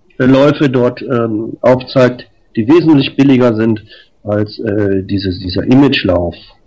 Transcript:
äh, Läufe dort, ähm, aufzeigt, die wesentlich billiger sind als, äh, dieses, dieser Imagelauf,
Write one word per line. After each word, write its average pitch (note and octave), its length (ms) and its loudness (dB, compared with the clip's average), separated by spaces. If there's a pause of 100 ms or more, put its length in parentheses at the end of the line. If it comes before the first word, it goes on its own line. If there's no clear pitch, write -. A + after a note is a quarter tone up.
(180)
äh, C3 60 0
Läufe C#3 460 2
dort, B2 320 -2
ähm, A2+ 580 -4
aufzeigt, B2+ 680 0 (300)
die A2 100 -2
wesentlich D3+ 480 2
billiger B2+ 400 2
sind A2 300 -2 (380)
als, G#2 360 -4
äh, G2+ 440 -2
dieses, F#2+ 360 -6
dieser F#2 260 -6
Imagelauf, G2+ 680 0 (320)